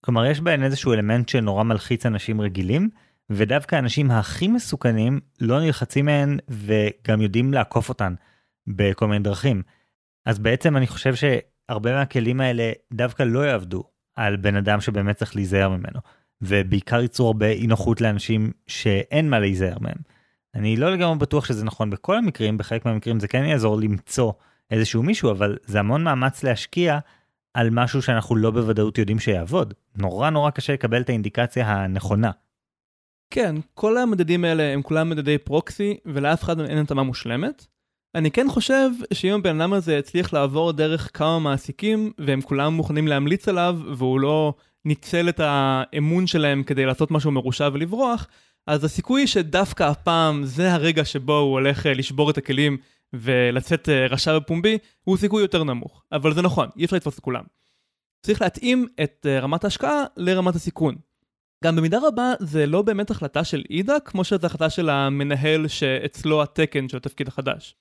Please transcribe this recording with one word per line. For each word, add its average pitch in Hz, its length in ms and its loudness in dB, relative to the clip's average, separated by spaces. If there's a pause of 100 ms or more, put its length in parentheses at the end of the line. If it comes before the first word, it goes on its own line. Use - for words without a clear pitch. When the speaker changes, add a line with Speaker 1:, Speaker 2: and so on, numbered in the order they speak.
Speaker 1:
כלומר, 117 240 2
יש 147 160 0
בהן 160 220 0
איזשהו 135 300 0
אלמנט 110 360 2
שנורא 107 340 0
מלחיץ 113 420 -2
אנשים 110 360 -2
רגילים, 104 480 0 (400)
ודווקא 110 460 0
האנשים 135 360 2
הכי 113 360 0
מסוכנים 131 720 0 (220)
לא 120 180 2
נלחצים 143 460 0
מהן 143 320 2 (120)
וגם 107 720 0
יודעים 120 320 2
לעקוף 120 360 0
אותן 98 240 -4 (540)
בכל 101 400 2
מיני 104 160 0
דרכים. 101 400 0 (640)
אז 104 140 -2
בעצם 131 380 2
אני 131 100 2
חושב - 280 -2
שהרבה 120 800 -2
מהכלים 131 480 0
האלה 117 300 0 (220)
דווקא 120 300 -2
לא 120 160 2
יעבדו 95 440 -2 (320)
על 104 200 0
בן 101 200 0
אדם 101 260 2
שבאמת 101 340 0
צריך - 200 -6
להיזהר 98 340 2
ממנו, 90 300 -6 (420)
ובעיקר 101 600 0
ייצרו 120 260 2
הרבה 107 220 2
אי 110 180 0
נוחות 113 340 2
לאנשים 110 500 0 (160)
שאין 143 640 0
מה 120 100 2
להיזהר 95 420 0
מהם. - 160 -6 (580)
אני 110 220 0
לא 160 160 2
לגמרי 175 240 0
בטוח 143 280 0
שזה 110 200 -2
נכון 110 240 -2
בכל 175 280 -2
המקרים, 113 400 0
בחלק - 280 -4
מהמקרים 113 340 0
זה 101 80 -4
כן 131 180 0
יעזור 113 340 2
למצוא 110 520 0 (400)
איזשהו 110 320 0
מישהו, 160 280 0
אבל 101 340 0
זה 104 140 0
המון 123 240 0
מאמץ 135 400 0
להשקיע 147 560 0 (540)
על 117 160 2
משהו 120 320 0
שאנחנו 117 340 0
לא 110 160 4
בוודאות 110 460 2
יודעים 107 220 2
שיעבוד. 104 540 -2 (220)
נורא 98 340 -2
נורא 151 200 2
קשה 139 240 -4
לקבל 123 280 0
את 123 80 -4
האינדיקציה 117 580 -2
הנכונה. 101 640 0 (1040)
Speaker 2:
כן, 202 220 0 (180)
כל 220 240 0
המדדים 175 480 2
האלה 165 180 2
הם 143 180 0
כולם 160 280 0
מדדי 147 280 2
פרוקסי, 170 680 -2
ולאף 147 380 0
אחד 165 160 -2
אין 151 180 -2
התאמה 143 260 0
מושלמת. 131 640 -4 (480)
אני 156 160 2
כן 262 180 2
חושב 262 400 2 (240)
שאם 190 200 0
הבן 180 280 0
אדם 180 120 2
הזה 165 240 0
הצליח 175 360 -2
לעבור 151 380 2
דרך 156 420 -2
כמה 160 260 0
מעסיקים, 202 760 -2
והם 139 240 -2
כולם 139 320 0
מוכנים 156 340 0
להמליץ 147 400 0
עליו, 175 320 0 (180)
והוא 127 220 2
לא 151 340 2 (320)
ניצל 170 440 0
את 170 140 -2
האמון 143 840 0
שלהם 143 360 0
כדי 135 220 0
לעשות 131 260 0
משהו 151 200 0
מרושע 131 420 0
ולברוח, 220 540 -2 (400)
אז 147 160 0
הסיכוי 254 440 0
שדווקא 180 560 0
הפעם 151 600 2
זה 165 280 2
הרגע 160 320 2
שבו 143 340 0
הוא 139 120 4
הולך, 135 360 0
אה, 139 60 2
לשבור 135 360 0
את 151 80 0
הכלים, 143 400 0 (360)
ולצאת, 127 760 0
אה, 131 180 2
רשע 156 320 0
בפומבי, 175 380 0 (260)
הוא 185 140 2
סיכוי 208 240 2
יותר 185 220 0
נמוך. 123 480 -6
אבל 151 220 0
זה 170 80 0
נכון, 170 360 2
אי 165 80 -2
אפשר 185 100 -2
לתפוס 156 200 -4
את - 40 -20
כולם. 120 240 -6 (840)
צריך 208 160 0
להתאים 247 460 0 (160)
את, - 260 -8
אה, 135 100 2
רמת 143 240 -2
ההשקעה 277 400 -2 (140)
לרמת 180 380 0
הסיכון. 160 400 -2 (680)
גם 165 120 2
במידה 165 220 2 (100)
רבה 247 320 0
זה 151 260 0
לא 165 160 0
באמת 202 300 -2
החלטה 151 320 -4
של 147 260 -4
אידה, 202 360 0
כמו 185 180 -4
שזו 175 240 0
החלטה 160 220 -2
של 165 200 -2
המנהל 143 800 0
שאצלו 147 760 -2
התקן 143 460 -2
של 131 80 -10
התפקיד 139 300 -8
החדש. - 540 -6